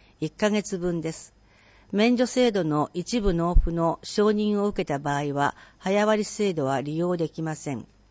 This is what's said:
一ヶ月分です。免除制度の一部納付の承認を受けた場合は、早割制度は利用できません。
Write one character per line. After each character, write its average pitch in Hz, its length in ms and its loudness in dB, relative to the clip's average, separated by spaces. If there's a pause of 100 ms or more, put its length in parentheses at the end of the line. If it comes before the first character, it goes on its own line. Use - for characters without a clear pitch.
(200)
一 156 120 -4
ヶ 214 180 0
月 202 300 -2
分 175 200 -2
で 160 120 -6
す。 - 260 -20 (560)
免 226 240 4
除 247 100 2
制 247 240 2
度 190 140 0
の 151 280 0
一 208 280 -4
部 196 120 2
納 170 220 0
付 - 160 6
の 165 320 0
承 208 240 2
認 208 320 2
を 202 80 0
受 196 160 -4
け - 20 -4
た 143 140 -2
場 143 160 -2
合 143 180 -2
は、 139 220 0 (220)
早 202 280 0
割 214 200 2
制 202 280 -2
度 151 120 -2
は 135 160 0
利 147 160 -6
用 180 180 0
で 165 140 -2
き - 120 -10
ま 160 140 -4
せ 143 200 -8
ん。 107 120 -10 (240)